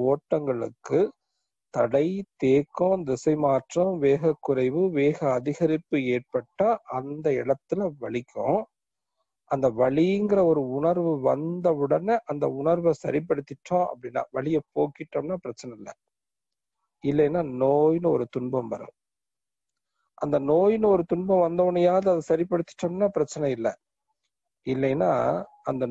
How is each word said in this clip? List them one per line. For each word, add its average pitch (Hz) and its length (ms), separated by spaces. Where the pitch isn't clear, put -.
ஓட்டங்களுக்கு 135 960
தடை, 127 340
தேக்கம், 170 640
திசை 135 320
மாற்றம், 151 640
வேகக்குறைவு, 139 800
வேக 147 280
அதிகரிப்பு 151 640
ஏற்பட்டா 127 520
அந்த 147 320
இடத்துல 170 460
வலிக்கும். 123 600
அந்த 131 160
வலிங்கிற 185 680
ஒரு 156 160
உணர்வு 165 440
வந்த 160 540
உடனே 156 400
அந்த 147 200
உணர்வை 170 340
சரிப்படுத்திட்டோம் 151 840
அப்படின்னா, 123 440
வலியை 143 300
போக்கிட்டோம்னா 151 720
பிரச்சனை 123 320
இல்லை. 104 160
இல்லைன்னா 147 380
நோய்னு 156 540
ஒரு 123 200
துன்பம் 127 380
வரும். - 220
அந்த 147 220
நோயின்னு 196 540
ஒரு 175 120
துன்பம் 185 400
வந்தவனையாவது 180 640
அதை 165 180
சரிப்படுத்திட்டோம்னா 175 880
பிரச்சனை 151 360
இல்லை. 113 220
இல்லைன்னா 139 440
அந்த 131 280